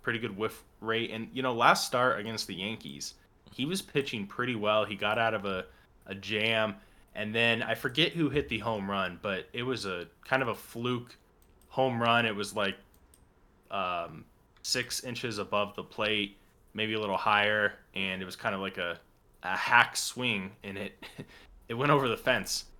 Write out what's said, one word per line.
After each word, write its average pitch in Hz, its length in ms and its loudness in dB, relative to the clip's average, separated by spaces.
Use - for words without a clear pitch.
pretty 117 180 -2
good 107 160 -6
whiff 107 280 -4
rate. 113 300 -2
And, 110 200 -8
you 127 100 -4
know, 127 120 0
last 127 340 6
start 123 320 4
against 113 260 -6
the 95 100 -8
Yankees, 87 580 -8
he 127 120 -2
was 190 160 -2
pitching 123 460 -2
pretty 123 280 -2
well. 107 280 4
He 104 120 -4
got 104 220 0
out 113 160 2
of 101 120 -2
a, 92 200 -2
a 98 80 -10
jam, 107 640 0
and 107 180 -6
then 117 300 4
I 113 100 -2
forget 151 380 0
who 156 180 0
hit 139 200 -2
the 110 100 -2
home 101 320 -2
run, 92 300 -2
but 95 320 -4
it 120 100 -4
was 117 220 -4
a 87 220 -6
kind 135 160 2
of 120 80 0
a 107 40 -2
fluke 120 600 -6
home 127 320 2
run. 117 240 6
It 107 100 0
was, 101 180 -4
like, 101 220 0
um, 85 540 -4
six - 440 -4
inches 120 320 -6
above 101 380 0
the 95 80 -8
plate, 104 520 -2
maybe 110 220 -2
a 110 40 -2
little 101 160 -2
higher, 104 600 4
and 95 280 -4
it 95 40 -6
was 90 100 -10
kind 107 180 -2
of 95 60 -4
like 95 180 -6
a, 87 220 -4
a 92 120 -2
hack - 400 6
swing, 107 560 -2
and 98 120 -8
it, - 240 -10
<laughs> - 520 -18
it 117 40 -4
went 143 180 4
over 135 180 6
the 107 80 0
fence. - 480 0